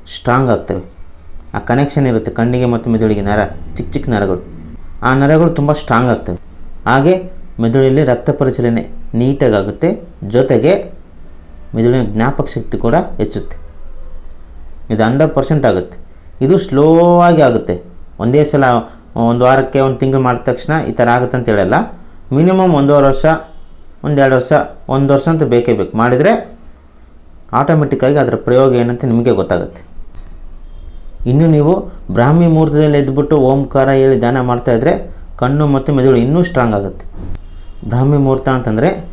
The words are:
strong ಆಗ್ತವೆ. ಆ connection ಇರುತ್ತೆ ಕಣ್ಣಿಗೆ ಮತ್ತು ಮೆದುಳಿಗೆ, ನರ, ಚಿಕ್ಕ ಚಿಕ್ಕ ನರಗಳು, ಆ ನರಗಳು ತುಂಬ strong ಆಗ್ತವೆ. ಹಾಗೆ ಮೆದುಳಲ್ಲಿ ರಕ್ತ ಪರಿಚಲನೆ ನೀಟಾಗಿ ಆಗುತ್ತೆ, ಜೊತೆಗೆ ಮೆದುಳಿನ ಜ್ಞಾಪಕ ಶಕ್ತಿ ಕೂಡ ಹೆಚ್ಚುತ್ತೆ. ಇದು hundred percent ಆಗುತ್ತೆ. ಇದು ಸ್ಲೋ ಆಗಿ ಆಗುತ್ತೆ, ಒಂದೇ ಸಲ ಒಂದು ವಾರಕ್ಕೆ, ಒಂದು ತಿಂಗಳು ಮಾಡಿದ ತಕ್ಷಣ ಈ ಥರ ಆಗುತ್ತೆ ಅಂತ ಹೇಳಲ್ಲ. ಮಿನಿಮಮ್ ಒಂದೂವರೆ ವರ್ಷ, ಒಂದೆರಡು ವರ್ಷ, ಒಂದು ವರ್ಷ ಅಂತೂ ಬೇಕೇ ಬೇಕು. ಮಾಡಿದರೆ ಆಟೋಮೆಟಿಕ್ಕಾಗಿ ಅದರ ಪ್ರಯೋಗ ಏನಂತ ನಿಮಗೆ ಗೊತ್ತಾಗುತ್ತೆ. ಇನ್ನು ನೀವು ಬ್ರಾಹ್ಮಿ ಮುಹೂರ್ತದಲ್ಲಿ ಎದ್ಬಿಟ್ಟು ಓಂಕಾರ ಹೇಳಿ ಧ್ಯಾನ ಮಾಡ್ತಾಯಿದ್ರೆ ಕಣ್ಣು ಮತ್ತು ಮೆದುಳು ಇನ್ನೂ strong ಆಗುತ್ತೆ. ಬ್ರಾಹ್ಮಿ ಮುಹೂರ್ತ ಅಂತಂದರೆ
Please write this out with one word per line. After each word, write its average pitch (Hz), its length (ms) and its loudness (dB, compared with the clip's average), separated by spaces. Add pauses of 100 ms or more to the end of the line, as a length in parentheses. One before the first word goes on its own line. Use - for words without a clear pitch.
(140)
strong 123 400 0
ಆಗ್ತವೆ. 95 280 -6 (760)
ಆ - 20 -2 (100)
connection 139 420 0
ಇರುತ್ತೆ 113 280 -2
ಕಣ್ಣಿಗೆ 123 340 0
ಮತ್ತು 117 220 -4
ಮೆದುಳಿಗೆ, 107 340 0
ನರ, 104 120 0 (360)
ಚಿಕ್ಕ - 180 -8
ಚಿಕ್ಕ 139 180 -4
ನರಗಳು, 98 300 0 (640)
ಆ 127 40 4 (100)
ನರಗಳು 156 380 4
ತುಂಬ 143 120 0 (100)
strong 123 320 0
ಆಗ್ತವೆ. 90 260 -6 (500)
ಹಾಗೆ 139 260 4 (480)
ಮೆದುಳಲ್ಲಿ 135 480 2
ರಕ್ತ 120 200 0 (100)
ಪರಿಚಲನೆ 120 420 0 (380)
ನೀಟಾಗಿ 127 400 2
ಆಗುತ್ತೆ, 101 280 -2 (460)
ಜೊತೆಗೆ 131 380 4 (1040)
ಮೆದುಳಿನ 120 280 2 (120)
ಜ್ಞಾಪಕ 131 380 -2
ಶಕ್ತಿ 110 300 -6
ಕೂಡ 117 120 2 (240)
ಹೆಚ್ಚುತ್ತೆ. - 360 -6 (1400)
ಇದು 110 140 0
hundred 143 320 0
percent 135 320 0
ಆಗುತ್ತೆ. 90 280 -4 (480)
ಇದು 165 80 4 (120)
ಸ್ಲೋ 139 200 2 (420)
ಆಗಿ 156 200 4
ಆಗುತ್ತೆ, 107 280 0 (460)
ಒಂದೇ 131 300 2
ಸಲ 139 120 2 (680)
ಒಂದು 120 180 2
ವಾರಕ್ಕೆ, 135 300 2 (100)
ಒಂದು 131 160 -2
ತಿಂಗಳು 135 240 0
ಮಾಡಿದ 120 240 -2
ತಕ್ಷಣ 135 200 -4 (180)
ಈ - 100 -4
ಥರ 117 80 4 (100)
ಆಗುತ್ತೆ 127 220 -2
ಅಂತ 120 140 -4
ಹೇಳಲ್ಲ. 101 220 2 (640)
ಮಿನಿಮಮ್ 185 420 4
ಒಂದೂವರೆ 139 320 4
ವರ್ಷ, - 140 0 (800)
ಒಂದೆರಡು 139 340 2
ವರ್ಷ, - 120 -2 (440)
ಒಂದು 139 180 2
ವರ್ಷ 139 200 0
ಅಂತೂ 160 200 0
ಬೇಕೇ 120 180 2 (100)
ಬೇಕು. - 200 -8
ಮಾಡಿದರೆ 123 300 2 (1300)
ಆಟೋಮೆಟಿಕ್ಕಾಗಿ 143 640 2
ಅದರ - 120 -2 (120)
ಪ್ರಯೋಗ 127 320 4
ಏನಂತ 120 320 -2
ನಿಮಗೆ 117 260 2
ಗೊತ್ತಾಗುತ್ತೆ. 90 420 -4 (1500)
ಇನ್ನು 147 240 4
ನೀವು 147 180 4 (440)
ಬ್ರಾಹ್ಮಿ 156 360 4
ಮುಹೂರ್ತದಲ್ಲಿ 151 480 2
ಎದ್ಬಿಟ್ಟು 143 360 0 (120)
ಓಂಕಾರ 135 400 2 (140)
ಹೇಳಿ 135 200 4
ಧ್ಯಾನ 120 160 2 (120)
ಮಾಡ್ತಾಯಿದ್ರೆ 120 420 0 (480)
ಕಣ್ಣು 143 240 2 (100)
ಮತ್ತು 135 220 -2
ಮೆದುಳು 127 280 4
ಇನ್ನೂ 151 240 2
strong 120 300 0
ಆಗುತ್ತೆ. 98 260 -8 (840)
ಬ್ರಾಹ್ಮಿ 131 340 2
ಮುಹೂರ್ತ 131 240 0 (100)
ಅಂತಂದರೆ 123 300 0 (240)